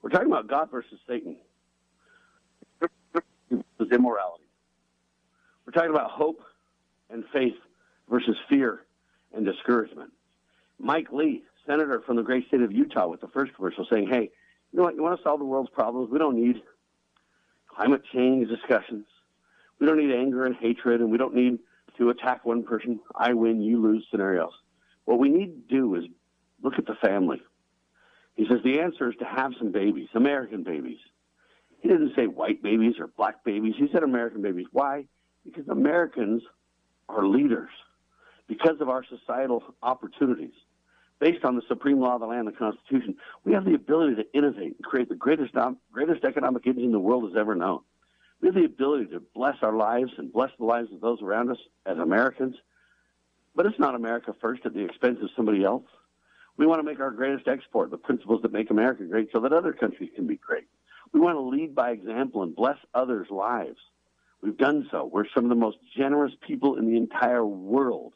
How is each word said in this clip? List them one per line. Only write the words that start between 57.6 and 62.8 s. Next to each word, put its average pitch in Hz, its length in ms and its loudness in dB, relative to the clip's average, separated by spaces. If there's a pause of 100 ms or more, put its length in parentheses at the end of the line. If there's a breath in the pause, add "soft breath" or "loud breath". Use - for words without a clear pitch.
the - 80 -10
principles 117 460 0
that 117 80 0
make 107 180 -2
America 110 360 2
great 107 260 -2
so 117 80 2
that 131 120 0
other 165 220 2
countries - 400 -6
can 277 140 -6
be - 80 -2
great. - 320 -8 (440 soft breath)
We 311 80 4
want 170 160 4
to 147 40 -4
lead 139 340 -4
by 123 160 2
example 113 540 -4
and 82 120 -6
bless 131 220 0 (160)